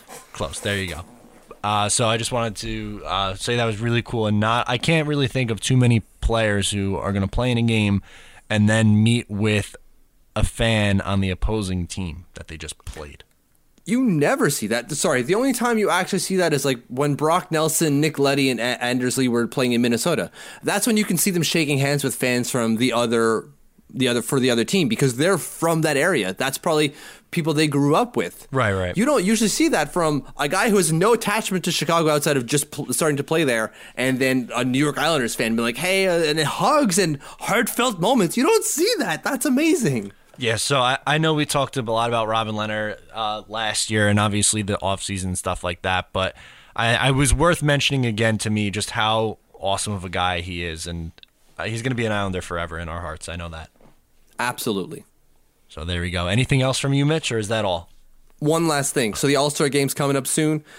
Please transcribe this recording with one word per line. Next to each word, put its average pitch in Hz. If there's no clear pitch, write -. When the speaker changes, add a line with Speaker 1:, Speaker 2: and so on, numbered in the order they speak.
Speaker 1:
Close. 85
There 101
you 95
go. 73
Uh, 104
so 117
I 113
just 113
wanted 117
to, 110
uh, 95
say 120
that 120
was 107
really 117
cool, 110
and 104
not, 113
I 123
can't 160
really 143
think 127
of 107
too -
many 120
players 104
who 98
are 87
gonna 98
play 123
in 120
a 117
game 107
and 107
then 107
meet 117
with 104
a 107
fan 104
on 98
the 95
opposing 92
team 87
that -
they 82
just -
played. 73
Speaker 2:
You 240
never 196
see 107
that. 120
Sorry, 147
the 139
only 262
time 233
you 202
actually 180
see -
that 170
is, 143
like, 131
when 143
Brock 156
Nelson, 156
Nick 156
Leddy, 139
and 120
A-, 120
Anders 123
Lee 131
were 117
playing 123
in 120
Minnesota. 120
That's 185
when 220
you 214
can 180
see 202
them 175
shaking 147
hands 143
with 131
fans 123
from 113
the 120
other, 113
the 127
other, 120
for 139
the 127
other 117
team 170
because 117
they're 175
from 165
that 151
area. 135
That's 131
probably 151
people 160
they 151
grew 143
up 220
with. -
Speaker 1:
Right, 120
right. 92
Speaker 2:
You 220
don't 262
usually 214
see 311
that 156
from 156
a 143
guy 196
who 208
has 160
no 180
attachment 208
to 175
Chicago 160
outside 151
of 120
just 143
pl-, 131
starting 151
to 139
play 160
there, 113
and 127
then 131
a 123
New 127
York 147
Islanders 143
fan 113
be 117
like, 117
"Hey," 190
uh, 170
and 151
it 151
hugs 214
and 165
heartfelt 226
moments. 196
You 240
don't 427
see 403
that. 175
That's 277
amazing. 247
Speaker 1:
Yeah, 113
so 139
I, 127
I 147
know 160
we 151
talked 139
a 131
lot 113
about 117
Robin 110
Lehner, 107
uh, 107
last 107
year 107
and 104
obviously 104
the 101
offseason 95
and 92
stuff -
like 87
that, 92
but 92
I, 117
I 131
was 135
worth 160
mentioning 139
again 113
to 113
me 107
just 98
how 110
awesome 98
of 92
a 92
guy 90
he 87
is, 82
and, 85
uh, 80
he's 113
gonna 127
be 117
an 110
Islander 98
forever 85
in 85
our 85
hearts. 78
I 82
know 85
that. 80
Speaker 2:
Absolutely. 117
Speaker 1:
So 78
there 87
we 90
go. 87
Anything 127
else 131
from 139
you, 139
Mitch, 156
or 117
is 107
that 110
all? 87
Speaker 2:
One 165
last 143
thing. 113
So -
the 143
All-Star 147
Game's 139
coming 139
up 127
soon, 156